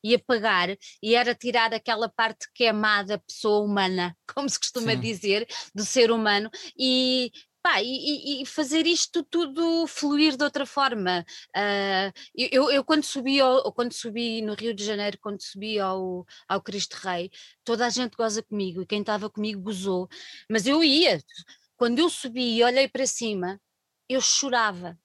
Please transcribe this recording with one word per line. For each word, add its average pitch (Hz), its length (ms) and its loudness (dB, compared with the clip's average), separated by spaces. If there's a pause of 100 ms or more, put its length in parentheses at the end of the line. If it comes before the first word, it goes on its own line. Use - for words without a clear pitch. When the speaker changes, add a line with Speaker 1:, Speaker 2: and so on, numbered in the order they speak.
Speaker 1:
e 220 120 2
apagar, 202 560 2 (320)
e 220 120 4
era 240 200 4
tirar 226 400 0
aquela 226 340 -2
parte - 460 -2
que 247 100 0
é 220 80 4
má 214 300 2
da 196 160 -4
pessoa 208 480 0
humana, 185 500 0 (120)
<laughs> - 60 -14
como 277 140 -2
se - 100 -4
costuma 226 380 -2
Speaker 2:
Sim. - 0 -
Speaker 1:
dizer, 214 500 -2 (280)
do 202 100 -4
ser 233 260 4
humano, 214 380 2 (300)
e, 254 520 2 (320)
pá, 285 200 2
e, 262 580 -4
e, - 20 -8
e 262 40 -8
fazer 311 400 0
isto 339 380 0
tudo 330 600 0
fluir 294 500 2
de 269 80 0
outra 285 200 -2
forma. 202 600 0 (280)
Ah, 196 580 0 (220)
eu, 247 180 -2
eu, 262 180 4
eu 277 140 2
quando 311 200 2
subi 269 360 0
ao, 254 320 4
quando 240 200 -2
subi 226 500 -6
no 214 120 -4
Rio 226 200 -4
de 202 100 -8
Janeiro, 208 360 -4
quando 208 220 -10
subi 208 360 -6
ao, 185 460 -4 (240)
ao 190 140 -2
Cristo 196 320 -8
Rei, 180 360 -6 (340)
toda 233 220 0
a 233 40 0
gente 240 260 -4
goza 220 260 -2
comigo, 185 400 -4
e 175 40 -8
quem 208 140 -2
estava 208 280 -4
comigo 208 340 -6
gozou, 190 460 -4 (420)
mas 214 160 2
eu 294 160 4
ia. 277 380 4 (560)
Quando 240 220 0
eu 339 100 4
subi 240 500 -2
e 233 60 6
olhei 254 240 4
para 262 180 -2
cima, 202 540 -4 (480)
eu 262 120 0
chorava. 214 840 0